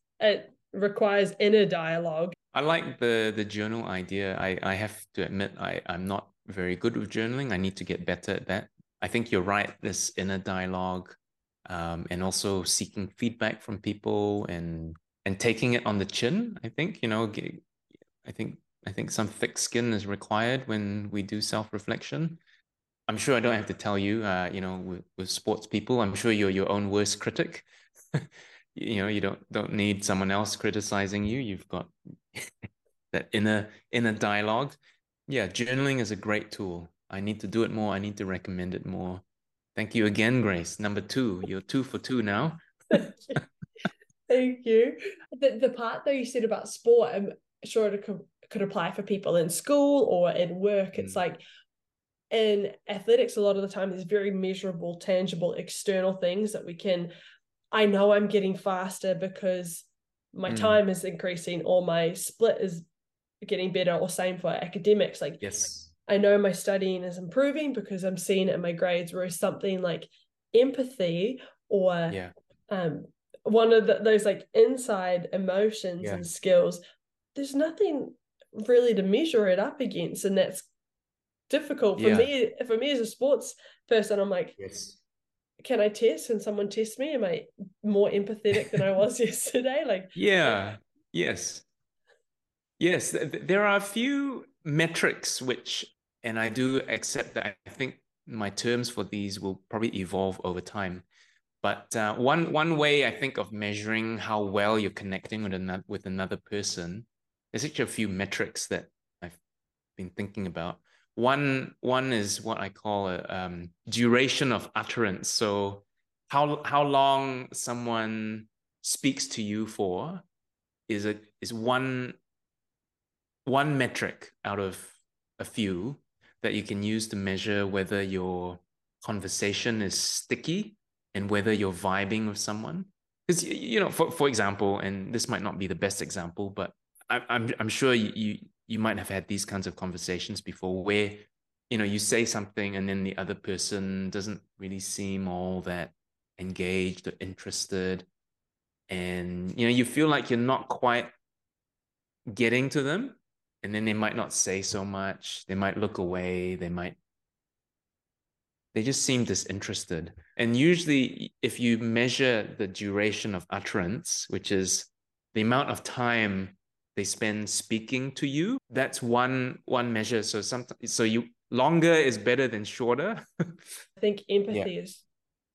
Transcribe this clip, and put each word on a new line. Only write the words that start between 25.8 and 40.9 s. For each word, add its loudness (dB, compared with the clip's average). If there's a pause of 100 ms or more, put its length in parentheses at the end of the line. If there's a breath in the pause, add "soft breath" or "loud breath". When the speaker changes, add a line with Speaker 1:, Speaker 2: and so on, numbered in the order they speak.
Speaker 2:
I'm 0
sure 2
you're 4
your 2
own 0
worst 2
critic. -4 (480 soft breath)
<laughs> -2 (580 loud breath)
You -2
know, 0
you 0
don't, -2 (100)
don't -4
need 2
someone 2
else 0
criticizing -2
you. -2
You've -8
got -8 (440)
<laughs> -16
that -4
inner, 0 (200 loud breath)
inner 2
dialogue. 0 (540 soft breath)
Yeah, 0
journaling 0
is -2
a -2
great -2
tool. -8 (220)
I -10
need -4
to -8
do 2
it -2
more. -2
I -2
need -6
to -4
recommend -6
it -10
more. -6 (540)
Thank -6
you 4
again, 4
Grace. 0
Number -2